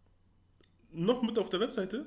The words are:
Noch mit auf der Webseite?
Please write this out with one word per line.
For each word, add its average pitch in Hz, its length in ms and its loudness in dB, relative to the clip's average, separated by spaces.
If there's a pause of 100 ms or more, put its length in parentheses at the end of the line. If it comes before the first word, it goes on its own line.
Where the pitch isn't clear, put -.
(920)
Noch 196 300 2
mit 226 160 0
auf 190 100 2
der 185 120 0
Webseite? 214 460 -2